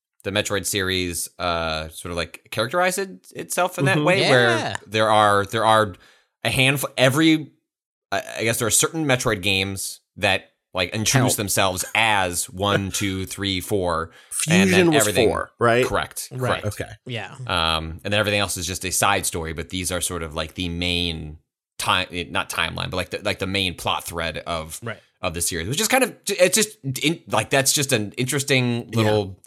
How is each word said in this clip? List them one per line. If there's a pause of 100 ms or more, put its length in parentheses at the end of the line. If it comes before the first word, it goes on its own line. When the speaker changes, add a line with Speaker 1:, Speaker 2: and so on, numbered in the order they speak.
(240)
Speaker 1:
the
Metroid
series, (120)
uh,
sort
of,
like,
characterized
it,
itself
in
that
Speaker 2:
Mm-hmm.
Speaker 1:
way,
Speaker 3:
Yeah.
Speaker 1:
where (120)
there
are,
there
are (520)
a
handful,
every, (600)
I, (140)
I
guess
there
are
certain
Metroid
games (180)
that, (240)
like,
introduce
Speaker 2:
Help.
Speaker 1:
themselves (100)
as
one,
Speaker 2:
<laughs>
Speaker 1:
two,
three,
four, (360)
and
Speaker 2:
Fusion
Speaker 1:
then
Speaker 2:
was
Speaker 1:
everything
Speaker 2:
four, (100)
right?
Speaker 1:
Correct.
Speaker 3:
Right.
Speaker 1:
Correct. (160)
Speaker 2:
Okay. (160)
Speaker 3:
Yeah. (160)
Speaker 1:
Um,
and
then
everything
else
is
just
a
side
story,
but
these
are
sort
of,
like,
the
main (420)
time,
eh,
not
timeline,
but,
like,
the,
like,
the
main
plot
thread
of
Speaker 3:
Right. (220)
Speaker 1:
of
the
series,
which
is
kind
of, (120)
it's
just (240)
in,
like,
that's
just
an
interesting
Speaker 2:
Yeah.
Speaker 1:
little